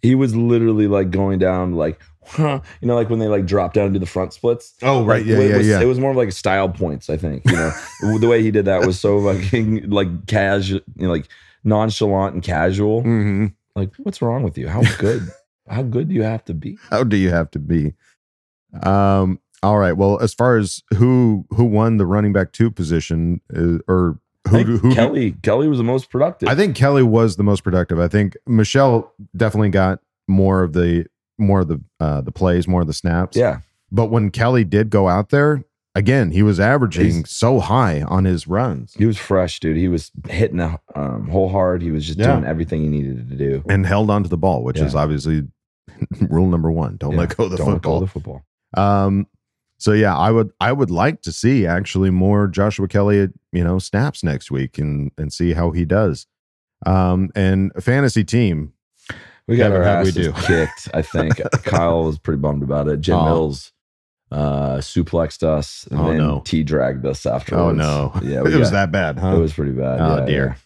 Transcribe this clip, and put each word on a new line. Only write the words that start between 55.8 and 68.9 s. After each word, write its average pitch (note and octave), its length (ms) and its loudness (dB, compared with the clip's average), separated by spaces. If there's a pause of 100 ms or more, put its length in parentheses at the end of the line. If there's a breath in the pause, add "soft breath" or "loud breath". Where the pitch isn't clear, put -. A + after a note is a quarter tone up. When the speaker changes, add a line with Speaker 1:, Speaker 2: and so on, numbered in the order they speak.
Speaker 2:
does. G2 420 -2 (580)
Um, F#2 500 2
and F#2+ 400 0
a F2+ 60 -10
fantasy B2 420 0
team. E2+ 500 -2 (760 loud breath)
Speaker 1:
We A#2 100 0
got A#2+ 80 4
Speaker 2:
Kevin, G2 160 2
Speaker 1:
our - 20 2
Speaker 2:
how'd F2 220 2
we F#2+ 40 2
Speaker 1:
asses F2+ 180 0
Speaker 2:
do? D2 60 -2
Speaker 1:
kicked, E2 600 -2
I D#2+ 80 -2
think. D#2 380 -2 (120)
Speaker 2:
<laughs> - 120 -2
Speaker 1:
Kyle E2+ 420 0
was D2+ 120 -4
pretty D2+ 220 -4
bummed C#2+ 240 -2
about C#2+ 240 -2
it. D2+ 140 -4
Jim E2+ 160 0
Speaker 2:
Aw. E2 80 2
Speaker 1:
Mills, D#2 480 -2 (580)
uh, C#2+ 460 -2
suplexed D#2+ 680 -4
us D#2 480 -4
and D2 80 -4
Speaker 2:
Oh, E2 80 0
Speaker 1:
then D#2+ 100 0
Speaker 2:
no. D2 280 0
Speaker 1:
T D#2+ 180 -2
dragged C2+ 420 -2
us C2+ 200 -6
afterwards. C2+ 380 -4
Speaker 2:
Oh, E2+ 80 2
no. D2 420 -2 (100)
Speaker 1:
Yeah, C2+ 160 -4
Speaker 2:
<laughs> - 0 -
It C2 60 -2
Speaker 1:
we D#2+ 120 2
Speaker 2:
was G#2+ 140 4
Speaker 1:
got G2+ 60 0
Speaker 2:
that F#2+ 140 0